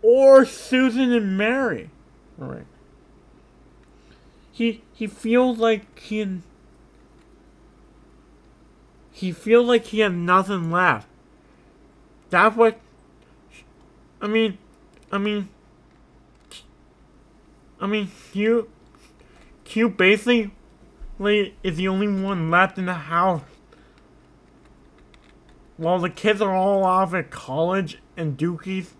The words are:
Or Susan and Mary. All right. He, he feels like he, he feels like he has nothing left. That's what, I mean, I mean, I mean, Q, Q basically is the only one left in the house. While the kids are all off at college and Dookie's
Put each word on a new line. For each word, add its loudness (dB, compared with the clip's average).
Or 8
Susan 0
and -2
Mary. -4
All -12
right. -14
He, -4
he -10
feels 0
like -2
he, -8
he -8
feels 2
like 2
he -4
has 2
nothing 0
left. 0
That's 2
what, 2
I -8
mean, 0
I -4
mean, -4
I -8
mean, -4
Q, -2
Q -2
basically 2
is -2
the -2
only -2
one -4
left 2
in -6
the -6
house. -2
While -2
the -4
kids -2
are 0
all 2
off 2
at -6
college -4
and -6
Dookie's -6